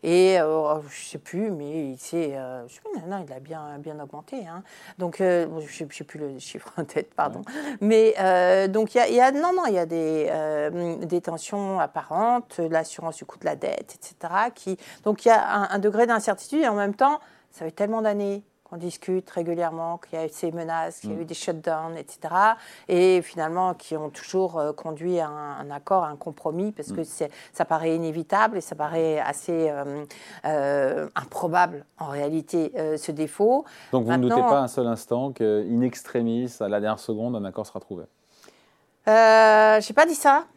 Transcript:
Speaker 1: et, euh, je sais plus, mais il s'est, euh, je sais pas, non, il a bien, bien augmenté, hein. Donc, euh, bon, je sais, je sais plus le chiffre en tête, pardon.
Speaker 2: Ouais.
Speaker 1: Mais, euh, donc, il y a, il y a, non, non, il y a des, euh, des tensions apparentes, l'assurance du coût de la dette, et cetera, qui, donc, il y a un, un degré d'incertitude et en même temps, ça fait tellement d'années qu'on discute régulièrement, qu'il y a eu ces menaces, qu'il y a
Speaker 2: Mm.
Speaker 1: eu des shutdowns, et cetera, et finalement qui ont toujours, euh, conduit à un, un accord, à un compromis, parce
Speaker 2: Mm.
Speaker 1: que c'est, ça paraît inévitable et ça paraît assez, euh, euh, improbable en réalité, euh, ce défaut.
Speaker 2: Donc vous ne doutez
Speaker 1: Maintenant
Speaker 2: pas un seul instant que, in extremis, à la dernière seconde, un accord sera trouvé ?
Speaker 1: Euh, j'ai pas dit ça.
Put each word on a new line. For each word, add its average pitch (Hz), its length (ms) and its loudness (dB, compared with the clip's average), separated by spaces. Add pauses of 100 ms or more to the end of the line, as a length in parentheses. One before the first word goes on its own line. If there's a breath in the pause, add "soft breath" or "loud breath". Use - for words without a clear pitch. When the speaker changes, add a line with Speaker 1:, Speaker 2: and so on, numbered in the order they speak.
Speaker 1:
et, 180 380 6
euh, 156 400 2 (100)
je - 180 -16
sais 143 100 -14
plus, 208 320 -6
mais 147 420 -6
il 127 60 -12
s'est, 156 380 -4
euh, 127 320 -10
je - 60 -20
sais - 80 -20
pas, 392 240 -8
non, 190 200 -8
il 131 60 -16
a 131 80 -14
bien, 147 380 -14
bien 151 200 -12
augmenté, 156 480 -14
hein. 170 160 -14 (360 loud breath)
Donc, 180 240 -4
euh, 180 240 2
bon, 160 140 -8
je 147 120 -14
sais, 160 160 -10
je - 80 -18
sais - 80 -12
plus - 140 -16
le 139 200 -8
chiffre - 380 -16
en 165 80 -6
tête, - 300 -6
pardon. - 240 -4
Speaker 2:
Ouais. 277 420 -10
Speaker 1:
Mais, 220 400 6
euh, 185 480 4
donc, 214 260 -2
il 247 40 4
y - 20 6
a, 233 80 4
il 233 60 0
y 247 80 8
a, 262 100 6
non, 339 220 0
non, 359 140 0
il 208 60 0
y 185 40 2
a 170 80 0
des, 160 440 0
euh, 156 680 -2
des 175 260 -4
tensions 190 580 -4
apparentes, 208 800 -2
l'assurance 160 580 -4
du - 80 -16
coût - 140 -20
de 170 80 -8
la 151 100 -4
dette, - 380 -8
et - 100 -20
cetera, 196 460 -4
qui, 190 260 -8 (280 loud breath)
donc, 208 200 -2
il 233 40 6
y - 20 8
a 220 180 6
un, 202 220 0
un 202 80 -2
degré 208 280 2
d'incertitude 226 540 -2
et 277 80 2
en 214 60 0
même 202 200 0
temps, 285 260 2 (300 soft breath)
ça - 140 -14
fait 160 60 -6
tellement 214 320 -2
d'années 202 400 -2 (220)
qu'on - 120 -18
discute 180 540 -6
régulièrement, 170 680 -4
qu'il - 220 -12
y 160 40 -4
a 160 40 -4
eu - 40 -6
ces 165 220 -6
menaces, 165 480 -6
qu'il 208 80 -12
y 208 60 -6
a - 20 -8
Speaker 2:
Mm. 165 60 -8
Speaker 1:
eu - 20 -8
des 165 80 -12
shutdowns, 165 640 -6
et 147 100 -14
cetera, 190 520 0 (280 loud breath)
et 180 360 4
finalement 170 500 -2
qui - 240 -8
ont 151 140 -8
toujours, 175 480 -4
euh, 151 160 -2
conduit 165 460 -4
à 147 80 -4
un, 147 320 -12
un 143 100 -12
accord, 165 340 0
à 151 40 -6
un 151 80 -10
compromis, 165 560 -6
parce - 180 -12
Speaker 2:
Mm. 196 60 -8
Speaker 1:
que 165 80 -4
c'est, 151 260 -6 (240 loud breath)
ça 170 100 0
paraît 165 320 0
inévitable 170 640 0
et - 20 -2
ça - 140 -12
paraît 156 460 -2
assez, 160 500 -2
euh, 143 340 -6 (400 loud breath)
euh, 143 720 0
improbable 170 680 -2 (120)
en 156 100 -10
réalité, 151 680 -4
euh, 156 220 -2
ce 156 120 -8
défaut. 202 540 0 (260 loud breath)
Speaker 2:
Donc 123 140 2
vous 117 80 0
ne 127 60 2
doutez 127 160 2
Speaker 1:
Maintenant 247 160 4
Speaker 2:
pas 139 100 4
un 127 80 -2
seul 123 180 -2
instant 120 460 -4
que, 107 340 0
in 117 140 0
extremis, 117 800 -2
à 104 80 -2
la 104 120 0
dernière 107 200 -2
seconde, 113 360 -6
un 101 100 -6
accord 101 180 -8
sera - 160 -14
trouvé ? 87 240 -12 (1040 soft breath)
Speaker 1:
Euh, 220 720 8
j'ai 208 140 -8
pas 311 100 8
dit 330 100 2
ça. 294 300 4 (120)